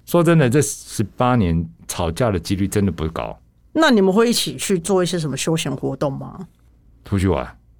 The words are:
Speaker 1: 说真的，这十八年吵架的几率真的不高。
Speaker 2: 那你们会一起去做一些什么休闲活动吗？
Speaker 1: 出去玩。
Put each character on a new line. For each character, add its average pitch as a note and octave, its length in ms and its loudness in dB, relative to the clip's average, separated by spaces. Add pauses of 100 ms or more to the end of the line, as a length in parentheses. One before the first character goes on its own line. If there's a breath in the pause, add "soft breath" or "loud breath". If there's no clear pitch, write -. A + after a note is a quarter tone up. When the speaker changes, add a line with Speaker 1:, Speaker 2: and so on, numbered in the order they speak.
Speaker 1:
说 F3 180 2
真 E3+ 140 4
的， C3+ 140 4
这 D3 100 4
十 - 420 -4
八 B2 340 0
年 E2+ 300 2 (220)
吵 E2+ 220 -4
架 A2+ 200 0
的 F#2+ 80 0
几 E2 160 -4
率 F#2+ 140 0
真 G2+ 160 0
的 F#2+ 80 0
不 D#2+ 160 -4
高。 A#1+ 260 -8 (380)
Speaker 2:
那 D#4 180 2
你 A3 120 4
们 F#3 100 4
会 A3+ 160 4
一 A#3+ 60 2
起 C#3+ 220 -4
去 F#3 220 -2
做 F#3 240 0
一 F3 40 0
些 F3 120 -4
什 D#3 100 -4
么 C3 60 -4
休 D#3+ 220 -2
闲 D3+ 180 -4
活 C3+ 220 -6
动 C#3+ 160 -4
吗？ C3+ 260 -12 (680)
Speaker 1:
出 G2+ 120 -2
去 F#2+ 100 2
玩。 C#2 200 0 (320)